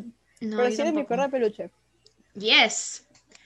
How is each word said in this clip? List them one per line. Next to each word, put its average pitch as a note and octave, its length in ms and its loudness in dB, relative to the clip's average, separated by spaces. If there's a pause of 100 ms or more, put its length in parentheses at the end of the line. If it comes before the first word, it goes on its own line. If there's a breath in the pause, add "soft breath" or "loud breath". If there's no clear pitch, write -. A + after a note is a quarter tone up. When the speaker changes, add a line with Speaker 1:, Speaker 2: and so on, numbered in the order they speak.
(400)
Speaker 1:
No, G#3+ 160 -6
Speaker 2:
Pero B3 120 4
Speaker 1:
yo - 20 2
Speaker 2:
sí A3 120 -2
de D#4+ 100 0
mi D4+ 120 0
Speaker 1:
tampoco. - 40 -18
Speaker 2:
perro C4 220 0
peluche. G#3+ 400 -2 (640)
Speaker 1:
Yes. A3+ 720 2 (400 soft breath)